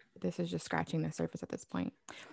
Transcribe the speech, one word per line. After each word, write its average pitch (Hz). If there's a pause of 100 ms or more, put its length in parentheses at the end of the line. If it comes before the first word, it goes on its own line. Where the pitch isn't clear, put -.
(200)
this 180
is 175
just 170
scratching 160
the 156
surface -
at -
this -
point. - (400)